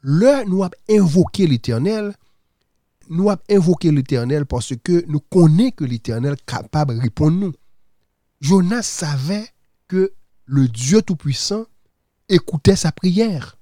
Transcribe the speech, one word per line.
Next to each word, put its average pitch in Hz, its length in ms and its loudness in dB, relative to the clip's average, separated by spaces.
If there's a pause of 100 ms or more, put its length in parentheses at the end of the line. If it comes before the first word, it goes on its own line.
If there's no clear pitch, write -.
le 226 480 2
nous 185 160 0
avons 175 80 -6 (160)
invoqué 185 580 2
l'Éternel, 170 680 -2 (960)
nous 175 180 0
avons 196 220 -2
invoqué 180 400 2
l'Éternel 139 560 -2
parce 131 260 -6 (100)
que 175 240 0
nous 151 140 -4
connaissons 180 560 4
que 156 80 -6
l'Éternel 120 480 -4
est 139 140 -10
capable 127 480 -4
de 117 60 -4
répondre 151 360 0
nous. 185 160 -4 (880)
Jonas 190 420 0
savait 165 680 -6 (380)
que 190 260 -2 (340)
le 135 220 2
Dieu 127 340 0
Tout-Puissant 196 640 -6 (640)
écoutait 185 480 2
sa 165 160 -2
prière. 185 680 -4